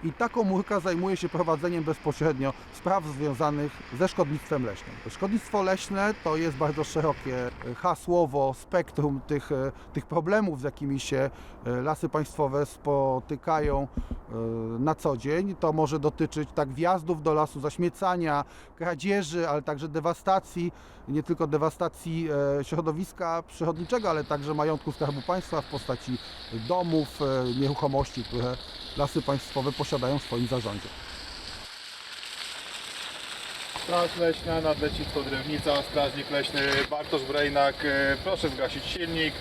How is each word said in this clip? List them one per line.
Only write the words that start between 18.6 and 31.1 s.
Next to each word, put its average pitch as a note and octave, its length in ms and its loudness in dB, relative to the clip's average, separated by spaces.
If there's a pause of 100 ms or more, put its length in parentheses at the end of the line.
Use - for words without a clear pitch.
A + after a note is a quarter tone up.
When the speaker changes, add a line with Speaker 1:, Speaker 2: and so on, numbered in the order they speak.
Speaker 1:
kradzieży, E3+ 720 0
ale D3 140 2
także D3+ 260 -4
dewastacji, E3+ 840 0 (360)
nie C#3+ 140 0
tylko E3 240 2
dewastacji, D#3+ 840 0 (320)
e, C#3 40 -2
środowiska E3 840 -2
przyrodniczego, E3+ 640 0
ale D3+ 140 2
także D3 300 -2
majątku D3+ 380 2
Skarbu C#3 340 -2
Państwa F3 340 0
w - 40 -6
postaci B2+ 540 -4 (500)
domów, E3 540 2
e, C3 380 2
nieruchomości, C#3 640 2
które B2 320 -2 (400)
Lasy C#3+ 260 2
Państwowe C#3 500 0
posiadają C3+ 460 0
w - 40 -4
swoim A#2+ 240 0
zarządzie. A2 420 -2 (3000)